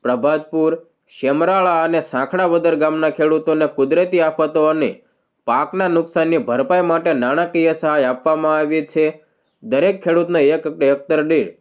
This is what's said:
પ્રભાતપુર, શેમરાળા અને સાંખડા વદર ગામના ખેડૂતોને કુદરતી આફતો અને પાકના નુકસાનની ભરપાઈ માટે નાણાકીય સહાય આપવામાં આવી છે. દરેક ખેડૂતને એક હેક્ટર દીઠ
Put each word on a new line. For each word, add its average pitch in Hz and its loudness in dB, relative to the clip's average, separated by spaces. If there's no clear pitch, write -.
પ્રભાતપુર, 156 -2
શેમરાળા 165 0
અને 165 0
સાંખડા 156 -4
વદર 170 2
ગામના 156 0
ખેડૂતોને 156 0
કુદરતી 165 0
આફતો 156 0
અને 156 0
પાકના 151 -2
નુકસાનની 165 0
ભરપાઈ 131 0
માટે 165 0
નાણાકીય 156 0
સહાય 151 0
આપવામાં 156 0
આવી 156 0
છે. 156 -2
દરેક 156 0
ખેડૂતને 170 0
એક 156 2
હેક્ટર 143 0
દીઠ 151 0